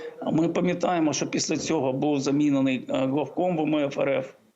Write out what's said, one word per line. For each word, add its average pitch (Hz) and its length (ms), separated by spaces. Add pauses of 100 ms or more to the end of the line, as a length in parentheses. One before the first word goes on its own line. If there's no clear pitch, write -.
(200)
А - 100
ми 165 180
пам'ятаємо, 175 640
що 135 140
після 147 300
цього 135 360
був 143 280
замінений, 139 680
е, 135 180
главком 151 500
В 156 40
М 151 140
Ф 143 240
Р 143 100
Ф 131 260 (220)